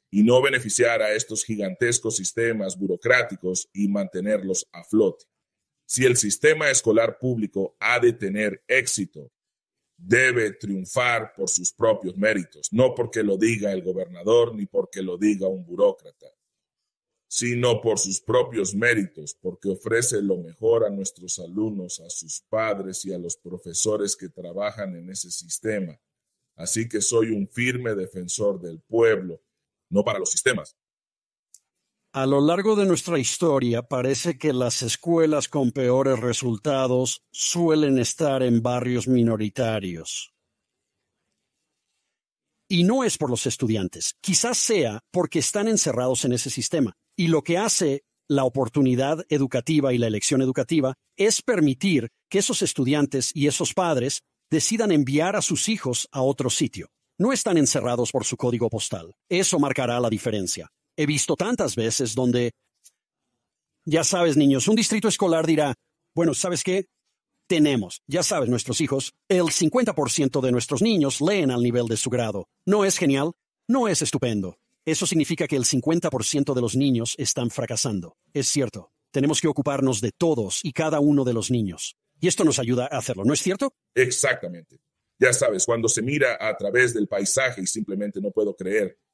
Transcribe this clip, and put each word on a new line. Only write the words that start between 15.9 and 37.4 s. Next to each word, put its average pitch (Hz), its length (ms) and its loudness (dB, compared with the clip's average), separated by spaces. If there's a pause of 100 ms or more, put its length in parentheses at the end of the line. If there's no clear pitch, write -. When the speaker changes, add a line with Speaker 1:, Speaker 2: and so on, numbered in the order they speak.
Speaker 1:
sino 120 540 0
por 110 180 2
sus 95 220 -4
propios 113 520 0
méritos, 101 640 0
porque 92 300 -8
ofrece 110 520 -2
lo 95 160 0
mejor 110 460 0
a 104 60 0
nuestros 95 480 -8
alumnos, 95 600 -6
a 82 100 -20
sus - 400 -12
padres 98 560 -4
y 98 80 -6
a 90 60 -8
los 85 180 -10
profesores 98 800 -4
que 92 140 -16
trabajan 95 640 -8
en 87 160 -16
ese 90 180 -12
sistema. 90 680 -8 (560)
Así 110 340 -4
que 107 120 -4
soy 113 280 2
un 104 180 -2
firme 123 460 -4
defensor 95 640 -4
del 82 220 -12
pueblo, 104 600 0 (480)
no 101 140 2
para 104 160 -2
los 90 120 -4
sistemas. 101 440 -2 (1400)
Speaker 2:
A 135 140 -2
lo 139 160 4
largo 190 340 2
de 202 100 2
nuestra 170 340 0
historia, 123 640 0
parece 131 560 -2
que 151 120 0
las 123 300 0
escuelas 156 640 0
con 131 240 0
peores 131 480 2
resultados 127 1120 0
suelen 151 680 2